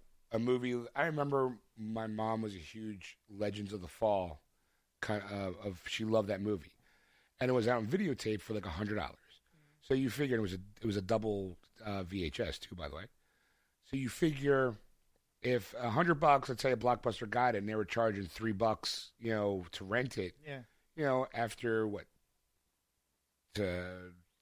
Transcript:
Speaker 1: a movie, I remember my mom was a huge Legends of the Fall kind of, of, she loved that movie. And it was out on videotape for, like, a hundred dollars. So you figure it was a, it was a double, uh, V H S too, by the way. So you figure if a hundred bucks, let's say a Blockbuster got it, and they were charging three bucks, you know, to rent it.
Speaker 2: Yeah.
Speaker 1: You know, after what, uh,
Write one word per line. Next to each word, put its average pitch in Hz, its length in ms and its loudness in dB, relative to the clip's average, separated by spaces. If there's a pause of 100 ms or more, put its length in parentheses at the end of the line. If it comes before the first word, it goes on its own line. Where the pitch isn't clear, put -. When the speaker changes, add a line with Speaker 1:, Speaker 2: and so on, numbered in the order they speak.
(320)
Speaker 1:
a 113 80 2
movie, 123 420 2 (140)
I 143 120 2
remember 139 520 2 (160)
my 110 320 -4
mom 110 340 0
was 104 140 -4
a 90 40 -12
huge 104 680 -12
Legends 101 460 -4
of 101 80 -6
the 87 80 -10
Fall 95 520 2 (600)
kind 104 220 -2
of, 98 340 -4
of, 98 300 -6
she - 180 -4
loved 110 240 2
that 98 120 -2
movie. 101 320 -2 (680)
And 127 100 2
it - 20 4
was 117 140 4
out 123 120 4
on 107 80 -2
videotape 131 540 0
for, - 120 -8
like, 101 120 -4
a 98 40 -6
hundred 101 260 -2
dollars. - 460 -8 (400)
So - 120 0
you 135 160 2
figure 127 280 0
it 110 40 2
was 95 120 -2
a, 92 80 -6 (200)
it 117 40 -4
was 101 120 0
a 101 40 -2
double, 101 580 -2 (220)
uh, 101 220 -4
V 92 200 -4
H 78 160 -4
S 98 180 -2
too, - 160 -14
by 82 160 -8
the 71 60 -10
way. 90 100 -10 (800)
So - 140 -8
you 131 120 -2
figure 135 680 2 (640)
if 120 320 0
a 120 160 -2
hundred 165 240 4
bucks, 139 340 6
let's 120 140 -4
say 135 80 6
a 123 40 4
Blockbuster 117 540 0
got 120 240 4
it, 101 60 2
and 101 100 -4
they 110 60 -2
were 107 100 0
charging 104 400 2
three 110 280 -2
bucks, - 640 0
you 113 100 -4
know, 101 440 0
to 98 120 -10
rent 120 320 0
it. 92 260 -4
Speaker 2:
Yeah. 139 200 -10 (320)
Speaker 1:
You 156 100 -2
know, 131 260 2
after 113 560 0
what, 101 200 -6 (1500)
uh, 90 500 -4 (320)